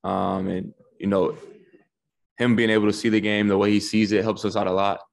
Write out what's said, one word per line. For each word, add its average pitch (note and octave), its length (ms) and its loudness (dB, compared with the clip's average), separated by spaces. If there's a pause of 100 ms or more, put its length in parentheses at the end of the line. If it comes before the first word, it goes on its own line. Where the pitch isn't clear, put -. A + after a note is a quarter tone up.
Um, F#2+ 440 -4
and, F#2 260 -8 (260)
you - 80 -4
know, F#2+ 300 0 (1000)
him A#2+ 180 2
being A2+ 140 2
able G#2+ 180 2
to G#2 60 2
see A2+ 160 -2
the G#2+ 120 2
game G#2 260 0
the G2 100 2
way G2+ 140 2
he G#2 80 4
sees G#2 320 0
it G#2 120 2
helps A2 220 -4
us G2+ 100 -2
out G2+ 120 -2
a F#2 40 -2
lot. G2 280 0 (140)